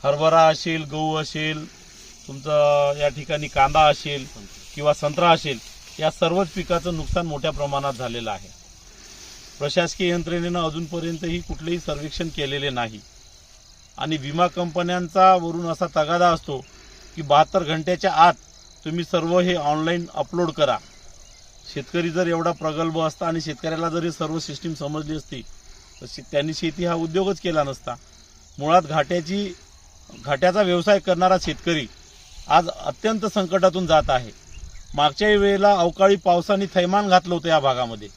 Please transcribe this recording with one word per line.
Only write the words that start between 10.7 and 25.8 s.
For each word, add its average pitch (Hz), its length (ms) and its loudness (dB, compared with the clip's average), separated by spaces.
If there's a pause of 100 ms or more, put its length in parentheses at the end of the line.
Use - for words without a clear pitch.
कुठलेही 160 400 -8
सर्वेक्षण 151 480 -8
केलेले 143 420 -4
नाही 117 300 -6 (1000)
आणि 156 200 -4
विमा 147 300 0
कंपन्यांचा 180 880 2
वरून 170 300 -4
असा 165 200 -2
तगादा 170 440 2
असतो 147 360 -4 (500)
की 165 60 -10
बहात्तर 156 420 4
घंट्याच्या 160 500 -2
आत 165 200 8 (520)
तुम्ही 165 180 -4
सर्व 170 360 0
हे 180 160 2
ऑनलाइन 160 580 -2
अपलोड 165 380 -2
करा. 139 260 0 (960)
शेतकरी 170 360 -4
जर 170 180 -2
एवढा 165 240 -2
प्रगल्भ 160 480 -4
असता 160 280 -4
आणि 165 140 -4
शेतकऱ्याला 160 480 -6
जर 165 140 -4
हे 170 80 -4
सर्व 160 280 -6
सिस्टीम 156 340 -8
समजली 151 420 -8
असती, 139 260 -12 (600)